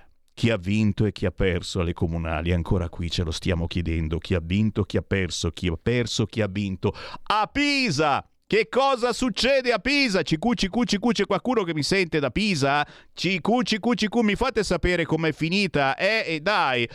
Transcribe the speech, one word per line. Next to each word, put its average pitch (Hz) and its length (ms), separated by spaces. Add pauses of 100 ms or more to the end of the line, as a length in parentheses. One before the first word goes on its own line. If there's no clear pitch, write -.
(320)
Chi 113 180
ha 110 60
vinto 104 460
e 104 80
chi - 140
ha 90 60
perso 92 500
alle 85 100
comunali? 82 600
Ancora 87 340
qui 85 240
ce 92 120
lo 82 80
stiamo 85 360
chiedendo. 82 500
Chi - 160
ha 87 80
vinto, 101 420
chi - 120
ha 95 60
perso, 90 500
chi - 160
ha 80 80
perso, 117 500
chi - 140
ha 104 80
vinto. 98 460 (300)
A 208 280
Pisa! 233 720 (220)
Che 214 220
cosa 247 440
succede 254 600
a 220 40
Pisa? 240 460
C 156 160
Q, 240 140
C 196 160
Q, 233 140
C 208 140
Q, 226 140
c'è 202 140
qualcuno 208 380
che 170 100
mi 151 100
sente 180 360
da 135 120
Pisa? 147 520 (300)
C 277 280
Q, 240 200
C 214 180
Q, 226 140
C 214 140
Q, 226 140
mi 208 140
fate 226 280
sapere 175 420
com'è 156 280
finita? 156 640
Eh, 214 280
e 160 140
dai, 147 560